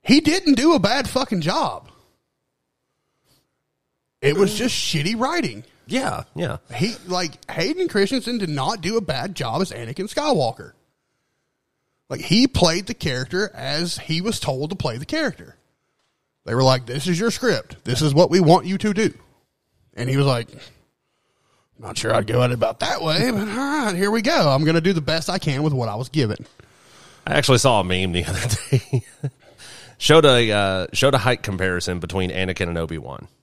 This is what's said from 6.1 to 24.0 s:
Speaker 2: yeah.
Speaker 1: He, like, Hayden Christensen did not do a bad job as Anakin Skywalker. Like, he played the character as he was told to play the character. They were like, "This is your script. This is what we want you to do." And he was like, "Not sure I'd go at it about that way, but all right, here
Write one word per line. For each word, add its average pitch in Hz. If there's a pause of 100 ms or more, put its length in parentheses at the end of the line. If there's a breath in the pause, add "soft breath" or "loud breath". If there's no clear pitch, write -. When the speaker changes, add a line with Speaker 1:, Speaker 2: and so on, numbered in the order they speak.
Speaker 2:
yeah. - (160)
Speaker 1:
He, 190 (120)
like, 180
Hayden 311
Christensen 233
did 185
not 151
do 202
a 226
bad 156
job 135
as 190
Anakin 120
Skywalker. 180 (1400)
Like, 139
he 233
played 180
the 233
character 151
as 147
he 160
was 214
told 147
to 202
play 123
the -
character. - (880)
They 113
were 131
like, 131
"This 131
is 170
your 226
script. -
This 131
is 147
what 165
we 180
want 170
you 190
to 208
do." 220 (840)
And 120
he 135
was 139
like, 120 (1300)
"Not 98
sure -
I'd 110
go 123
at 123
it -
about 113
that -
way, 180
but 208
all 202
right, 269
here 196